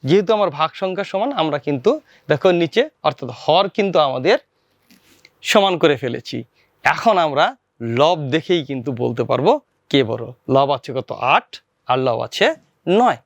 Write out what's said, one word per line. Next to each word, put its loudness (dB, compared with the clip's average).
যেহেতু 2
আমার 0
ভাগ -2
সংখ্যা -6
সমান, -4
আমরা -2
কিন্তু -2
দেখো 2
নিচে 0
অর্থাৎ -4
হর 0
কিন্তু -2
আমাদের 0
সমান 2
করে 2
ফেলেছি। -8
এখন 2
আমরা 0
লব 2
দেখেই 0
কিন্তু -8
বলতে -4
পারবো 2
কে 2
বড়। -6
লব 4
আছে -6
কত? -8
আট, 0
আর 2
লব 0
আছে -2
নয়। 4